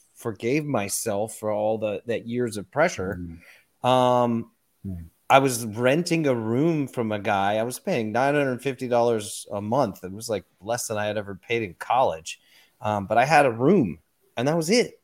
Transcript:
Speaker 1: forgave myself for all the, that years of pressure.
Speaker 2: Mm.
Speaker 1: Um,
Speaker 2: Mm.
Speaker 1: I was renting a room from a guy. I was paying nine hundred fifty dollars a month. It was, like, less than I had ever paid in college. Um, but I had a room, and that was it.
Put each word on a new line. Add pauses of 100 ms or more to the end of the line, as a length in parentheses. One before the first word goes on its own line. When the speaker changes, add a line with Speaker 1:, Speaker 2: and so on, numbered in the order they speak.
(160)
Speaker 1:
forgave
myself
for
all
the,
that
years
of
pressure. (680)
Speaker 2:
Mm.
Speaker 1:
Um, (360)
Speaker 2:
Mm. (240)
Speaker 1:
I
was
renting
a
room
from
a
guy.
I
was
paying
nine
hundred
fifty
dollars
a
month.
It
was,
like, (160)
less
than
I
had
ever
paid
in
college. (400)
Um,
but
I
had
a
room, (360)
and
that
was
it.